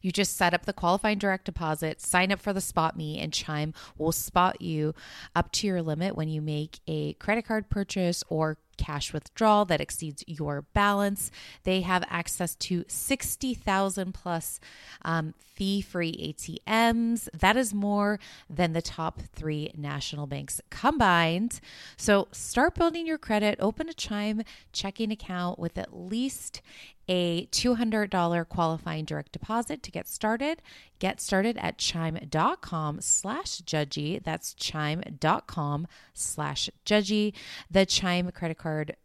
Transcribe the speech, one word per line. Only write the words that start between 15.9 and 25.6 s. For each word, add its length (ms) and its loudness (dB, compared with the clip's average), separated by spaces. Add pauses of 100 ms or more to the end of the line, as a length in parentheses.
A 120 -6
T 340 -10
Ms. 600 2 (100)
That 200 6
is 160 0
more 440 2 (300)
than 240 2
the 100 0
top 380 -6 (140)
three 420 -4
national 500 -6
banks 340 -8 (100)
combined. 880 4 (380)
So 340 4
start 420 2
building 320 2
your 120 0
credit. 420 2
Open 300 0
a 40 -10
Chime 480 -2 (300)
checking 380 -4
account 480 -4
with 200 -4